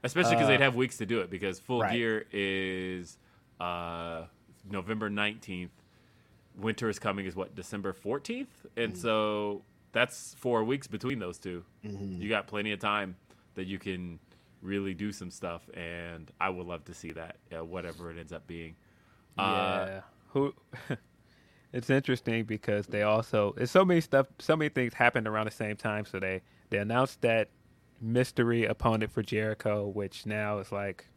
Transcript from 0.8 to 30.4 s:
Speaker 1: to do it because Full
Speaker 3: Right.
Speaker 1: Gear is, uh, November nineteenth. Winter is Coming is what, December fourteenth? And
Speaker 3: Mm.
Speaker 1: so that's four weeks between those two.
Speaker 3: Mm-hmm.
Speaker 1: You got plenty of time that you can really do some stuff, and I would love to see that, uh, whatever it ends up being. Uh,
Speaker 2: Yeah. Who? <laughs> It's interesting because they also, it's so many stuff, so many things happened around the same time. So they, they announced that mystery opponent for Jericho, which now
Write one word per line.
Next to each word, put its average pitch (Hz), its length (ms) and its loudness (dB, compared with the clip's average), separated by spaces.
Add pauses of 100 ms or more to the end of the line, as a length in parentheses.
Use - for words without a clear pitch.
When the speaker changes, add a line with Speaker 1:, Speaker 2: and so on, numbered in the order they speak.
Speaker 1:
to 107 80 -2
do 110 140 2
it 90 100 -4
because 92 280 -4
Full 123 220 0
Speaker 3:
Right. 104 120 4
Speaker 1:
Gear 113 380 0
is, 95 880 -2 (400)
uh, 85 680 -4 (440)
November 104 400 -4
nineteenth. 101 640 -4 (840)
Winter 110 320 -2
is 104 100 -2
Coming 98 280 -2
is 87 100 -8
what, 92 180 -6
December 95 380 -6
fourteenth? 226 720 -6 (100)
And 113 160 -2
Speaker 3:
Mm. 90 40 -10
Speaker 1:
so 107 680 0 (300)
that's - 420 0
four 117 300 2
weeks 139 220 0
between 123 320 -4
those 90 200 -6
two. 90 260 -8 (200)
Speaker 3:
Mm-hmm. 98 360 -6
Speaker 1:
You 101 80 -4
got 107 180 0
plenty 104 260 -2
of 98 80 -4
time 101 360 0 (380)
that 95 120 -6
you 95 120 -6
can 90 400 -6 (440)
really 98 320 -2
do 101 180 -4
some 90 180 -10
stuff, 85 440 -8
and 85 560 -10 (100)
I 92 100 2
would 90 160 -6
love 85 200 -8
to 85 80 -14
see 82 180 -12
that, 85 240 -12 (200)
uh, 82 80 -8
whatever 85 460 -10
it 82 80 -12
ends 82 140 -14
up 80 140 -12
being. 82 300 -12 (640)
Uh, 92 500 2
Speaker 2:
Yeah. 95 120 -10 (300)
Who? 139 240 0 (340)
<laughs> 123 80 -2 (760)
It's 127 180 -4
interesting 123 540 2
because 107 420 0
they 104 160 0
also, 107 560 4
it's 123 120 0
so 185 140 8
many 175 160 6
stuff, 139 280 4 (100)
so - 180 2
many 151 140 0
things 123 240 0
happened 120 340 6
around 107 160 0
the 107 60 -2
same 104 260 -4
time. 104 300 -2
So 95 120 -6
they, 95 220 -2 (300)
they 101 80 2
announced 117 420 2
that 113 300 4 (500)
mystery 117 640 4
opponent 110 480 2
for 110 100 -2
Jericho, 107 640 0
which 98 380 -6
now 107 360 -2